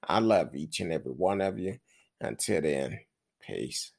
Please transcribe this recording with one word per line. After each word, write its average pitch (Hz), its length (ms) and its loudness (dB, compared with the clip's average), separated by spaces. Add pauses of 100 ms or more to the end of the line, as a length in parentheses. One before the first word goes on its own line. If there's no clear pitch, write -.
I 95 160 2
love 101 360 4
each 76 240 -6
and 90 120 -2
every 67 200 -2
one 92 280 2
of 95 200 0
you. 92 180 -4 (420)
Until - 420 0
then, 69 380 0 (420)
peace. - 580 -8